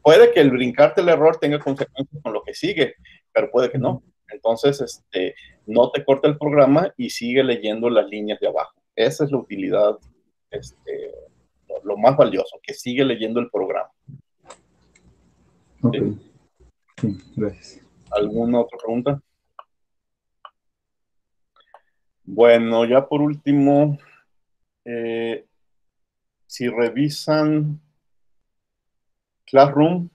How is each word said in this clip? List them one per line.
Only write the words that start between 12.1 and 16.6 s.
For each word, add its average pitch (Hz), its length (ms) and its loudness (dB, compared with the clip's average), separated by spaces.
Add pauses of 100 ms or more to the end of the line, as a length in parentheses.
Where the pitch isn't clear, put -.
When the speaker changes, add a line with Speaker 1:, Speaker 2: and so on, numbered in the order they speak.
Speaker 1:
valioso, 120 480 0
que 107 100 -14
sigue 123 300 -4
leyendo 117 380 -4
el 120 100 -10
programa. 95 400 -6 (1900)
Speaker 2:
Ok. 117 120 0
Speaker 1:
¿Sí? 104 380 -8 (680)